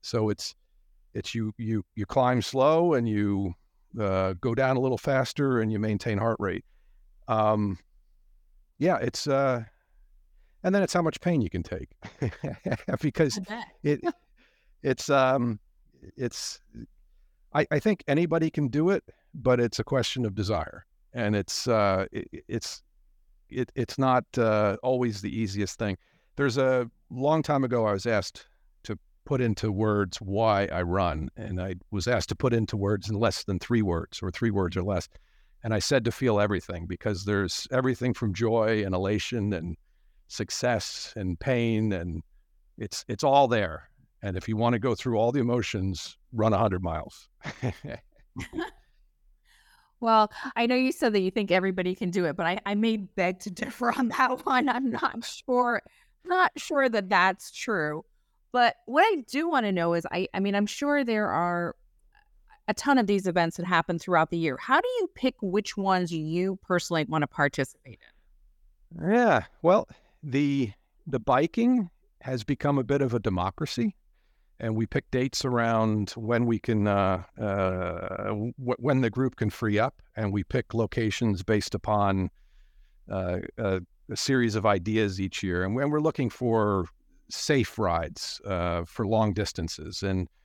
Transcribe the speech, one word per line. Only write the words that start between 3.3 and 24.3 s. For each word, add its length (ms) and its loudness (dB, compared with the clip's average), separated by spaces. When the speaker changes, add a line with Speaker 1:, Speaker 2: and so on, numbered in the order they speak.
Speaker 1:
uh, 420 0
go 140 -2
down 220 2
a 40 0
little 180 0
faster 600 0
and 120 0
you 60 -2
maintain 400 0
heart 220 0
rate. 240 -2
Um, 500 2
yeah, 200 2
it's, 280 -4
uh, 360 2
and 100 2
then 80 4
it's 100 0
how 100 2
much 180 -2
pain 200 0
you 100 -2
can 120 -4
take 260 -10
<laughs> 800 -6
because 380 0
Speaker 2:
I 40 -6
bet. 220 -10
Speaker 1:
it, 180 0
Speaker 2:
<laughs> 400 -20
Speaker 1:
it's, 260 -2
um, 520 2
it's, 440 -8
I, 180 0
I 80 2
think 300 0
anybody 420 2
can 180 -2
do 220 2
it, 140 0
but 260 2
it's 180 0
a 60 -2
question 400 -2
of 100 -4
desire, 500 -4
and 240 0
it's, 320 -4
uh, 420 2
it, 180 -8
it's, 340 -8
it, 260 -6
it's 240 -6
not, 260 2